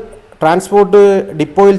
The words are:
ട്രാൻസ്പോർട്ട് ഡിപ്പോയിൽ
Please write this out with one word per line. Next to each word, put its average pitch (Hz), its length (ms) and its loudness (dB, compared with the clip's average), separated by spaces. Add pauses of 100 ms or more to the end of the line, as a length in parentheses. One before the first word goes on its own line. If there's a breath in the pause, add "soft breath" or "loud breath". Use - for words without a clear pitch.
(420)
ട്രാൻസ്പോർട്ട് 190 580 0 (400)
ഡിപ്പോയിൽ 196 400 0